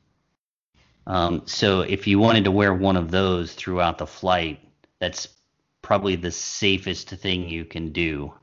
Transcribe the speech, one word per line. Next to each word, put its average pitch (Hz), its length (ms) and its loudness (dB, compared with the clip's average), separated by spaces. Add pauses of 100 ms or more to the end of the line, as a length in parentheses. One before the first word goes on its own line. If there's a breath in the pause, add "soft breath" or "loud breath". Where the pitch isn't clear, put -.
(1080)
Um, 87 400 0
so 95 360 2
if - 240 -2
you 101 120 4
wanted 113 260 6
to 98 60 2
wear 101 240 4
one 95 220 2
of 85 160 0
those 92 420 0
throughout 87 440 -2
the - 80 -6
flight, 87 520 -2 (400)
that's - 300 -6 (540)
probably 98 340 0
the 85 160 -6
safest - 800 -2
thing 90 380 -4
you 82 160 -8
can 82 280 -8
do, 76 400 -4 (100)